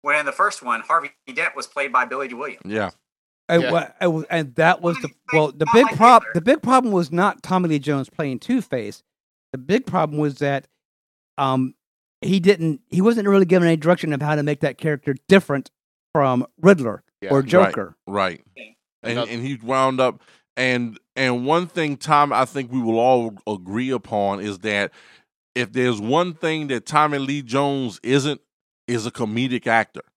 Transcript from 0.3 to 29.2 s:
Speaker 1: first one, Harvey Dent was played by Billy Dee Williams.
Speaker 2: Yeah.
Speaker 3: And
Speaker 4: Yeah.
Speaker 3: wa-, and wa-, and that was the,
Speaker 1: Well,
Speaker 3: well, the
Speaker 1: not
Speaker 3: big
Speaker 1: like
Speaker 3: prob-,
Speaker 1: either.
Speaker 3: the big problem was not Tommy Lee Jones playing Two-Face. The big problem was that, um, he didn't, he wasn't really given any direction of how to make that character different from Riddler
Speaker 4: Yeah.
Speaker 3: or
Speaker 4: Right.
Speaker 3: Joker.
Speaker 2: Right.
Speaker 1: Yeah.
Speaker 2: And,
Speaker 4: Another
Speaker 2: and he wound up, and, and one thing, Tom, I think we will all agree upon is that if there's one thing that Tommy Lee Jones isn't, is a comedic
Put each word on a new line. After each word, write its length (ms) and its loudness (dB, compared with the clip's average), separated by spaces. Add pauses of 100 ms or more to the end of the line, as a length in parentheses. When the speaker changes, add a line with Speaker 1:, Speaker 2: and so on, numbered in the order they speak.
Speaker 1:
first 320 -2
one, 180 -2
Harvey 300 -2 (200)
Dent 240 -6
was 120 -10
played 260 -6
by 120 2
Billy 220 -6
Dee 60 -12
Williams. 320 -12
Speaker 2:
Yeah. 240 -4 (580)
Speaker 3:
And 140 4
Speaker 4:
Yeah. 100 0
Speaker 3:
wa-, 200 -2 (100)
and 140 0
wa-, 160 -6
and 240 -4
that 260 4
was 200 -2
the, 80 -10 (220)
Speaker 1:
Well, 120 4
Speaker 3:
well, 80 -2
the 140 -2
Speaker 1:
not 100 0
Speaker 3:
big 100 8
Speaker 1:
like 100 -6
Speaker 3:
prob-, 280 8
Speaker 1:
either. 100 -14
Speaker 3:
the 80 -2
big 220 2
problem 280 2
was 200 0
not 320 0
Tommy 260 0
Lee 100 0
Jones 300 -4
playing 300 -6
Two-Face. 640 -4 (480)
The 80 -10
big 260 -2
problem 340 -2
was 200 -2
that, 280 -2 (680)
um, 380 -2 (460)
he 180 0
didn't, 400 0 (100)
he 120 0
wasn't 260 2
really 180 4
given 220 4
any 100 4
direction 360 0
of 80 -4
how 140 0
to 80 -2
make 180 -2
that 160 -2
character 360 -4 (140)
different 420 4 (440)
from 340 2 (120)
Riddler 440 4 (180)
Speaker 4:
Yeah. 100 -4
Speaker 3:
or 100 4
Speaker 4:
Right. 80 -4
Speaker 3:
Joker. 480 2 (100)
Speaker 2:
Right. 340 -2 (140)
Speaker 1:
Yeah. 80 -20 (400)
Speaker 2:
And, 80 -6
Speaker 4:
Another 200 -4
Speaker 2:
and 140 -8
he 100 -6
wound 440 0
up, 220 0 (360)
and, 400 -2 (200)
and 280 0
one 220 0
thing, 300 -4
Tom, 360 2
I 120 2
think 260 -8
we 100 -2
will 160 0
all 380 2 (100)
agree 460 -6
upon 480 -4
is 200 -8
that 320 -4 (640)
if 200 -4
there's 280 0
one 320 -2
thing 340 -4
that 180 -6
Tommy 340 0
Lee 240 -4
Jones 600 -2
isn't, 360 0 (480)
is 180 -4
a 60 -6
comedic 560 -4